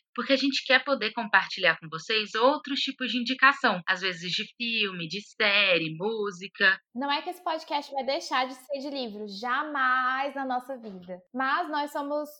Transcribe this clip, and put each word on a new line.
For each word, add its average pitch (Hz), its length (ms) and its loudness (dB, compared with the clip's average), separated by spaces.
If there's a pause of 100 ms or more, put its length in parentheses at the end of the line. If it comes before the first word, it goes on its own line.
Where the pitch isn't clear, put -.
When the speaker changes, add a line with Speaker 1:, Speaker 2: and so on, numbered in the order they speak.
(140)
Speaker 1:
porque 240 180 2
a 269 40 6
gente 269 280 0
quer 262 200 4
poder 220 300 0
compartilhar 190 680 2
com 165 80 -12
vocês 208 480 -2
outros 269 420 2
tipos 254 320 -2
de 233 80 0
indicação, 247 720 2
às 185 140 0
vezes 180 280 -2
de 208 140 -2 (120)
filme, 202 520 -2
de 190 120 -8
série, 190 760 2
música. 196 840 0 (160)
Speaker 2:
Não 269 160 -4
é 302 120 0
que 359 80 -8
esse 359 120 -10
podcast 311 500 -4
vai 269 140 -2
deixar 277 400 0
de 262 80 -8
ser - 240 -8
de 269 100 -6
livro, 226 380 -6
jamais 262 1080 0
na 269 100 -4
nossa 254 320 -4
vida. 185 420 -12 (140)
Mas 285 340 0
nós 294 220 -2
somos 294 380 -4 (120)